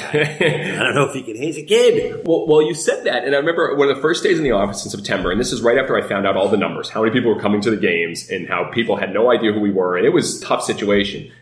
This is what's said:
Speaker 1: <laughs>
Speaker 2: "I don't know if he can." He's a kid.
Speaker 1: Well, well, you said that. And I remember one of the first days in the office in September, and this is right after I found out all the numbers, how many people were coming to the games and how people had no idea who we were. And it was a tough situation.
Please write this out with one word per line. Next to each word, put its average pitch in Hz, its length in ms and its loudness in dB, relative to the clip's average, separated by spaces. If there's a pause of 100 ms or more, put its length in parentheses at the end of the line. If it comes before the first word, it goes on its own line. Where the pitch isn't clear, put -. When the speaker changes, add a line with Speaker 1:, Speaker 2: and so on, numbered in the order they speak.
(120)
Speaker 1:
<laughs> 151 680 -2
Speaker 2:
"I - 40 0
don't 120 120 0
know 139 140 4
if - 60 -10
he 127 80 -10
can." 113 120 -10
He's 143 220 -6
a 151 60 -10
kid. 226 640 2
Speaker 1:
Well, 165 220 2
well, 151 140 6
you 151 140 2
said - 300 -2
that. 123 200 -2
And 139 100 0
I 139 40 2
remember 160 360 0
one 139 140 4
of 135 60 2
the 139 60 -10
first 165 220 0
days 175 140 2
in 160 60 -2
the 135 80 2
office 101 340 0
in - 60 -10
September, 95 400 -4
and 104 100 0
this 127 100 -4
is 117 120 -4
right 120 160 4
after 131 180 0
I 98 100 -2
found 98 200 -2
out 98 100 2
all 98 100 4
the 104 100 2
numbers, 82 320 -4
how 110 120 -4
many 113 100 2
people 117 220 2
were 101 80 -4
coming 104 200 0
to 113 100 0
the 107 60 0
games 85 520 -2
and 90 180 -6
how 87 240 -2
people 110 240 0
had 95 180 -4
no 110 180 4
idea 110 200 2
who 107 80 -2
we 104 120 0
were. 90 260 0
And 95 80 2
it 147 80 4
was - 280 0
a - 40 -14
tough 123 180 -2
situation. 101 680 -2 (100)